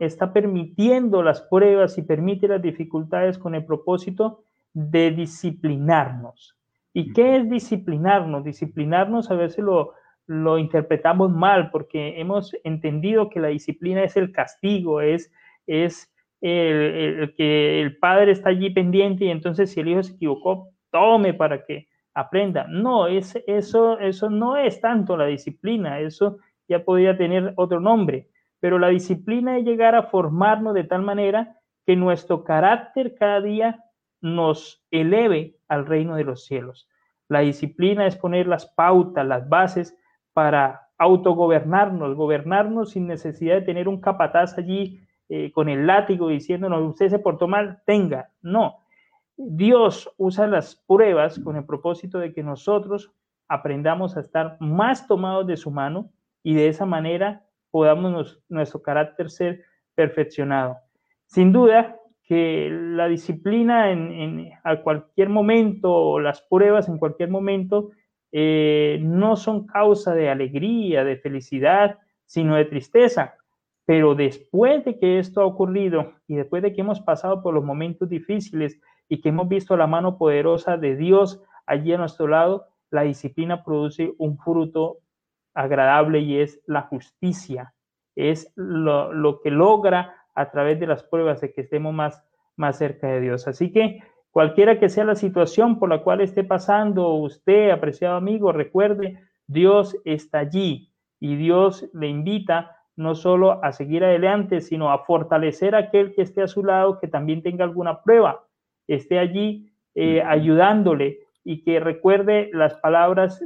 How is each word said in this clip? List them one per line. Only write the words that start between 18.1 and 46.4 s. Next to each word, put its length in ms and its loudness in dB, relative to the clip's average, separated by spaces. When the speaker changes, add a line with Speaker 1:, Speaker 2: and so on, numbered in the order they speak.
Speaker 1:
está 160 -2
allí 220 0
pendiente, 520 0
y 60 0
entonces 420 -2
si 80 -8
el 80 -4
hijo 160 0
se 120 -12
equivocó, 560 -4
tome 420 4
para 320 -2
que 220 -12
aprenda. 540 -4
No, 400 0
es, 400 -4
eso, 520 0
eso 300 -4
no 280 -2
es 240 -2
tanto 340 0
la 100 0
disciplina, 720 -6
eso 380 -4
ya 160 -2
podría 340 4
tener 380 0
otro 240 0
nombre, 480 0
pero 180 0
la 120 4
disciplina 680 -2
es 60 -2
llegar 320 2
a 80 2
formarnos 680 0
de 100 -2
tal 180 -4
manera 560 -4
que 100 4
nuestro 480 0
carácter 720 0
cada 260 0
día 420 -4
nos 720 -2
eleve 640 0
al 180 -2
reino 300 -2
de 100 -2
los 200 -10
cielos. 440 -12
La 100 2
disciplina 680 0
es 100 -2
poner 320 -2
las 180 -2
pautas, 600 2
las 220 -4
bases 480 0
para 640 0
autogobernarnos, 1160 2
gobernarnos 760 -2
sin 160 -6
necesidad 480 -4
de 60 0
tener 260 -4
un 140 -6
capataz 560 0
allí, 420 -6
eh, 220 -8
con 180 -2
el 180 -2
látigo 400 2
diciéndonos, 540 -4